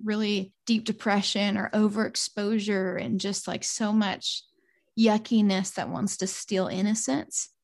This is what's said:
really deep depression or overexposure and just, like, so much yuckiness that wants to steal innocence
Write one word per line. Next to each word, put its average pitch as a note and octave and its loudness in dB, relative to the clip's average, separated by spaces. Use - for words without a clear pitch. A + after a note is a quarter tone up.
really G#3 -2
deep A3 2
depression G3+ 0
or - -4
overexposure G#3 0
and A3 -2
just, G3 -4
like, - -6
so G#3+ -2
much - 0
yuckiness G#3+ 4
that - -4
wants - -4
to F#3 -2
steal F#3 -2
innocence G#3+ -2